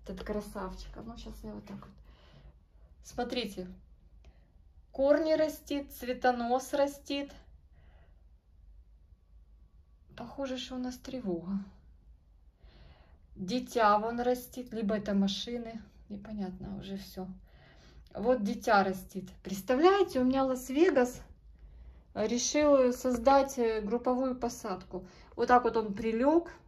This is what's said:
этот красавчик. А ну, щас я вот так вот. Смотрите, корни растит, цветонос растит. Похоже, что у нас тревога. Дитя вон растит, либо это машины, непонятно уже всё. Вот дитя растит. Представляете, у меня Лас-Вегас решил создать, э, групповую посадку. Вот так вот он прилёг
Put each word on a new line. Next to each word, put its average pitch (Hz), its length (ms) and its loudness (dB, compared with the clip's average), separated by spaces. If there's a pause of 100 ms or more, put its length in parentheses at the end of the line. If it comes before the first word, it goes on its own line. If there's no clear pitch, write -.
этот 190 200 -10
красавчик. 202 720 -8
А 214 60 -14
ну, 226 140 -14
щас 220 260 -14
я 214 100 -12
вот 208 120 -14
так 202 140 -14
вот. - 120 -18 (1120)
Смотрите, 233 640 -6 (1300)
корни 294 400 4
растит, 294 600 -2
цветонос 247 800 -2
растит. 285 600 -2 (2750)
Похоже, 254 420 -8
что 254 160 -10
у 254 40 -6
нас 254 180 -6
тревога. 196 640 -6 (1800)
Дитя 208 600 2
вон 233 220 -2
растит, 247 520 -4
либо 214 240 0
это 208 180 -2
машины, 226 680 -2 (280)
непонятно 202 680 -10
уже 196 180 -10
всё. 185 320 -12 (840)
Вот 226 280 2
дитя 208 400 4
растит. 190 480 -4 (120)
Представляете, 285 800 4
у 254 40 2
меня 269 200 2
Лас-Вегас 262 760 2 (920)
решил 247 800 4
создать, 262 680 4
э, 220 220 0
групповую 247 540 -2
посадку. 233 720 -8 (300)
Вот 240 120 0
так 247 160 8
вот 226 120 2
он 214 180 0
прилёг 240 560 2 (180)